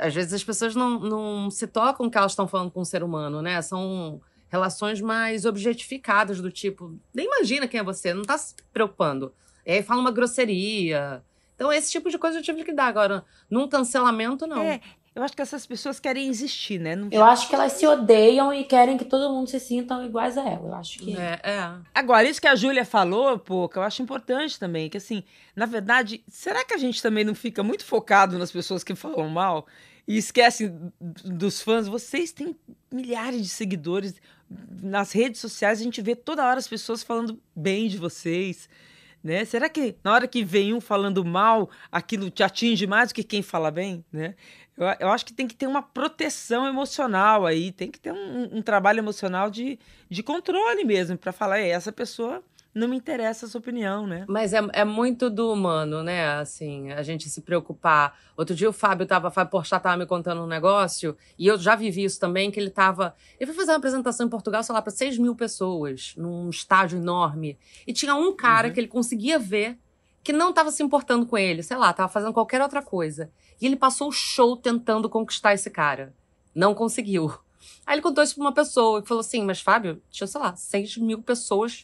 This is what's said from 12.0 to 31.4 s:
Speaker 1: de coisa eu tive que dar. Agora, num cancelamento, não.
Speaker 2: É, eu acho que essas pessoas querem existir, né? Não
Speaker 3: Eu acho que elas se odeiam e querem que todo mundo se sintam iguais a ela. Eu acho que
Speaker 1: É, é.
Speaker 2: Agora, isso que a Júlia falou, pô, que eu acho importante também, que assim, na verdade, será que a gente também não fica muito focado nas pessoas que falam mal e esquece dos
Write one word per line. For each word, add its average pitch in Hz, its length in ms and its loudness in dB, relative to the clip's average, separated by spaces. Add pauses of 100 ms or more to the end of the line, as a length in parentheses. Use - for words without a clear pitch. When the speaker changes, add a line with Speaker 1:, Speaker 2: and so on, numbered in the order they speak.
Speaker 1:
de 339 100 -2
coisa 330 200 -2
eu 320 40 -6
tive 320 200 -6
que 330 100 -6
dar. 277 140 2
Agora, 202 380 0 (260)
num 247 160 2
cancelamento, 254 800 0
não. 302 160 -4
Speaker 2:
É, 302 180 -2 (320)
eu 233 120 -4
acho 277 100 -4
que 294 80 -6
essas 277 240 -8
pessoas 269 320 -8
querem 269 300 -4
existir, 233 500 -6
né? 160 160 -4
Não 202 160 -6
Speaker 3:
Eu 214 140 8
acho 240 240 8
que - 80 0
elas 277 160 2
se - 120 0
odeiam 254 680 8
e 277 80 -2
querem 254 340 6
que 247 80 -6
todo 269 300 0
mundo 262 160 -4
se 269 80 -4
sintam 247 460 -4
iguais 240 340 -2
a 269 100 -4
ela. 170 200 -6
Eu - 60 -8
acho 170 240 -12
que 185 180 -8
Speaker 1:
É, 175 260 -6
é. 196 280 -4 (220)
Speaker 2:
Agora, 233 360 8
isso 294 120 -2
que - 80 0
a 277 60 10
Júlia 254 300 4
falou, 214 560 4
pô, 185 280 -2
que - 80 -16
eu 185 60 0
acho 208 200 -4
importante 269 560 -4
também, 165 300 -4
que 190 100 -10
assim, 196 260 -8 (320)
na 220 100 0
verdade, 226 640 0
será - 360 -4
que 494 100 -4
a 359 40 -2
gente 254 240 -2
também 214 220 2
não 214 100 0
fica - 280 -6
muito 240 220 -4
focado 196 540 4
nas 175 140 -6
pessoas 175 320 -6
que 190 100 -8
falam 214 340 -6
mal 165 380 -2 (400)
e 208 100 -2
esquece 226 560 2 (280)
dos 175 600 -6